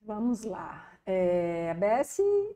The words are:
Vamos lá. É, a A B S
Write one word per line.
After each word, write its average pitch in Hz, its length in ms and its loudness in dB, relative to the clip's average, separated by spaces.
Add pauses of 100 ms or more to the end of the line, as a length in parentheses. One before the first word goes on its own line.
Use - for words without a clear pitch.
Vamos 220 380 -2
lá. 170 480 -10 (120)
É, 175 640 0
a - 20 0
A - 20 -2
B 175 140 -2
S 262 340 2 (340)